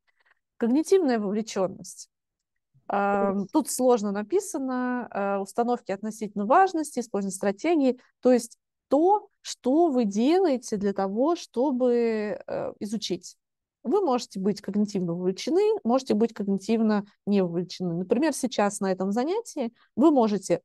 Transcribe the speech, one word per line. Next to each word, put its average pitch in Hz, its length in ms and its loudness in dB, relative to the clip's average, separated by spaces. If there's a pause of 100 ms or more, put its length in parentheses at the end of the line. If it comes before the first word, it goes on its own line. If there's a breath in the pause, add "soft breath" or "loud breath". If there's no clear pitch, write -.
(580)
Когнитивная 262 600 2
вовлечённость. 196 920 -4 (800)
Ам, 202 640 0
тут 311 180 0
сложно 240 420 2
написано, 247 1000 -4
э, 196 260 -2
установки 233 540 -4
относительно 208 540 -6
важности, 330 540 2
использование 196 360 -4
стратегии, 254 600 0 (240 loud breath)
то 254 100 6
есть 233 260 0 (300)
то, 392 400 4 (140)
что 320 460 2
вы 247 180 2
делаете 254 720 2
для 202 160 0
того, 214 420 0
чтобы, 240 1080 0
э, - 340 -6
изучить. 202 560 -8 (480)
Вы 349 180 0
можете 247 380 -2
быть 185 220 -2
когнитивно 196 520 -2
вовлечены, 302 680 0
можете 254 300 0
быть 220 200 0
когнитивно 202 720 0 (220 loud breath)
не 196 160 2
вовлечены. 175 520 -4
Например, 247 400 0
сейчас 208 460 -2
на 190 120 0
этом 190 200 -2
занятии 277 600 -4 (240 soft breath)
вы 302 160 6
можете, 208 520 2